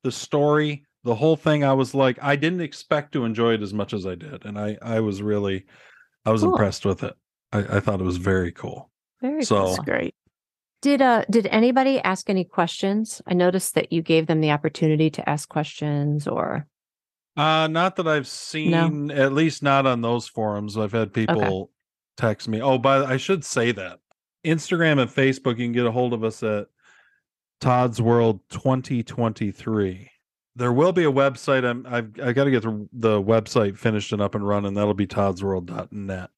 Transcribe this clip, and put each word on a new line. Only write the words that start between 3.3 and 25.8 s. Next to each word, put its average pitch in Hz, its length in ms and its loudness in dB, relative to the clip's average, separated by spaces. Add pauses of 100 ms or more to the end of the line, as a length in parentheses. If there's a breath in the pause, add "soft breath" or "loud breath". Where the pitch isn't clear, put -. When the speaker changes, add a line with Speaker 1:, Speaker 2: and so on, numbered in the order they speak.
Speaker 1:
it 107 80 -2
as 101 120 -8
much 101 180 -6
as 98 140 -6
I 92 80 -6
did. 90 300 -16
And 104 140 -10
I, 104 220 -6
I 113 200 -2
was 104 220 -2
really, 101 440 -2 (580 soft breath)
I 110 60 2
was 110 120 2
Speaker 2:
Cool. 185 100 2
Speaker 1:
impressed 107 340 0
with 95 160 -2
it. - 120 -8 (380)
I, 107 60 0 (180)
I 101 40 2
thought 98 200 -2
it 92 40 -2
was 90 120 -2
very 90 360 0
cool. - 380 -14 (300)
Speaker 2:
Very 277 240 -4
Speaker 1:
So 110 120 2
Speaker 2:
cool. 98 180 2
Speaker 3:
That's - 100 -6
great. - 300 -4 (680)
Speaker 2:
Did, 277 180 2
uh, 240 300 4
did 202 160 2
anybody 254 540 4
ask - 280 -4
any 185 160 0
questions? 196 840 -2
I - 80 -2
noticed 180 400 2
that - 180 -2
you 170 100 0
gave 160 240 2
them 160 160 2
the 151 80 2
opportunity 156 600 2
to - 180 -6
ask 147 200 -4
questions 147 800 -4
or - 380 -4 (680)
Speaker 1:
Uh, 156 320 2
not 175 280 0
that 175 100 -2
I've 151 180 2
Speaker 2:
No? - 40 -18
Speaker 1:
seen, 156 840 0
at 135 220 2
least 151 300 0
not 139 240 4
on 120 160 0
those 117 260 -2
forums. 104 480 -6
I've 107 160 -4
had 113 160 0
Speaker 2:
Okay. 110 180 -2
Speaker 1:
people 98 440 -2 (480)
text 110 300 -2
me. 110 120 -2
Oh, 131 180 4
but 135 280 4
I 131 100 0
should 160 280 -2
say 120 280 0
that. 95 260 -10 (480)
Instagram 160 540 2
and 123 100 0
Facebook, 131 480 0
you 123 60 -2
can 120 80 -2
get 120 140 2